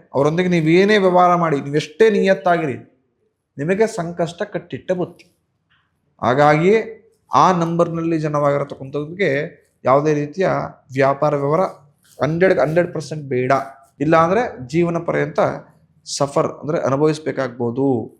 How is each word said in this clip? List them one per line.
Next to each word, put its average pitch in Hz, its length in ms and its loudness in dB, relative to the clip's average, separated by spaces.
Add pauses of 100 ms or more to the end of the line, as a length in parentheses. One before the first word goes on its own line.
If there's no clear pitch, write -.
(140)
ಅವರೊಂದಿಗೆ 156 360 2
ನೀವೇನೇ 175 480 4
ವ್ಯವಹಾರ 180 380 4
ಮಾಡಿ, 160 260 0
ನೀವೆಷ್ಟೇ 151 480 0
ನಿಯತ್ತಾಗಿರಿ, 190 640 0 (840)
ನಿಮಗೆ 190 300 0
ಸಂಕಷ್ಟ 170 560 -6
ಕಟ್ಟಿಟ್ಟ - 480 -10
ಬುತ್ತಿ. - 460 -8 (840)
ಹಾಗಾಗಿ 151 640 4 (500)
ಆ 156 180 6
ನಂಬರ್‌ನಲ್ಲಿ 165 680 -2
ಜನವಾಗಿರತಕ್ಕಂಥವ್ರಿಗೆ 147 1400 -4 (220)
ಯಾವುದೇ 143 280 2
ರೀತಿಯ 147 340 -2 (460)
ವ್ಯಾಪಾರ 139 420 0
ವ್ಯವಹಾರ 143 260 0 (600)
ಹಂಡ್ರೆಡ್, 170 360 2
ಹಂಡ್ರೆಡ್ 170 340 0
ಪರ್ಸೆಂಟ್ 156 300 -8
ಬೇಡ. 127 280 -2 (480)
ಇಲ್ಲ 156 180 2
ಅಂದ್ರೆ 175 500 0
ಜೀವನ 170 380 -2
ಪರ್ಯಂತ 151 340 -4 (760)
ಸಫರ್ 143 440 -2
ಅಂದ್ರೆ 156 180 -4
ಅನುಭವಿಸ್ಬೇಕಾಗ್ಬೋದು. 131 1400 -2